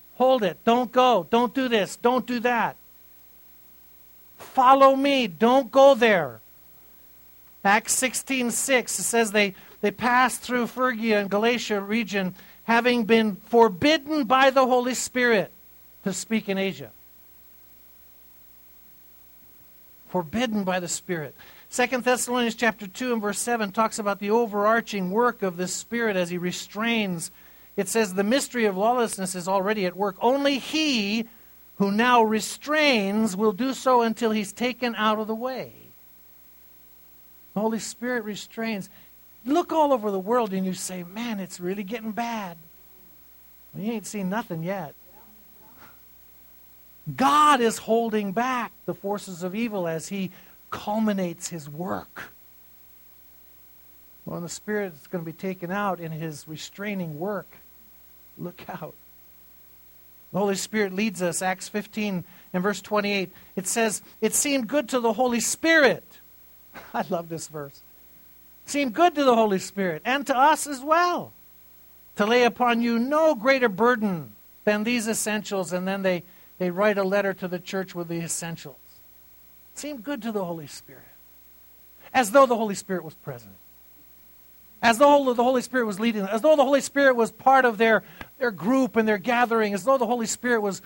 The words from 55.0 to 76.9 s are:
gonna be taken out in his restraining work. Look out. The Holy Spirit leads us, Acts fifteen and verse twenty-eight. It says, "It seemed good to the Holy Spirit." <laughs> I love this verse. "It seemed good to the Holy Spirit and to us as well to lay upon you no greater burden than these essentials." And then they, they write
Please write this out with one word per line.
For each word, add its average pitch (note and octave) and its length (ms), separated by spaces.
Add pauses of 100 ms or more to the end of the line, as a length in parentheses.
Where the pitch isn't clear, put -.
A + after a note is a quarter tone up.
gonna F3 160
be E3 80
taken F3+ 400
out G3 280
in E3 120
his D#3 360
restraining E3+ 720
work. F#3+ 280 (920)
Look F3 280
out. E3 280 (1400)
The F3 60
Holy G3+ 160
Spirit G3 380
leads F#3+ 280
us, F3 220
Acts F#3 260
fifteen G#3 560 (260)
and F3+ 120
verse G3+ 180
twenty-eight. G3+ 500 (240)
It F#3+ 120
says, A3+ 340 (180)
"It G#3+ 140
seemed C#4 340
good C#4 220
to C4 100
the A#3 140
Holy A#3+ 260
Spirit." D4 640 (480)
<laughs> - 420
I A3+ 140
love E3+ 220
this D#3+ 180
verse. D3 340 (840)
"It - 60
seemed C#4 240
good E4+ 180
to C#4+ 100
the B3+ 120
Holy G#3+ 240
Spirit F3+ 440
and B3+ 220
to C4+ 100
us D4 300
as C#4 160
well D#4 500 (840)
to G#3 100
lay A#3+ 180
upon A#3+ 380
you A#3 160
no D4 380
greater B3 340
burden G3 640 (300)
than G#3 180
these A#3 240
essentials." G#3 640
And F3+ 160
then G3 140
they, F3+ 220 (340)
they F3+ 120
write G3 280